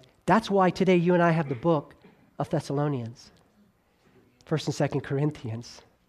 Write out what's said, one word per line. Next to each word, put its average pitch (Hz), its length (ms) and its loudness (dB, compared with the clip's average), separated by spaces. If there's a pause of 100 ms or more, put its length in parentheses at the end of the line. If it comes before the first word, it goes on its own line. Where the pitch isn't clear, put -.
(260)
That's 208 240 2
why 196 200 4
today 185 260 2
you 175 180 2
and 170 100 4
I 170 80 4
have 160 180 -2
the 139 60 -6
book 151 400 -2 (420)
of - 120 -6
Thessalonians, 143 840 -4 (1120)
First 156 220 -4
and 147 80 -2
Second 143 260 -2
Corinthians. 139 800 -6 (280)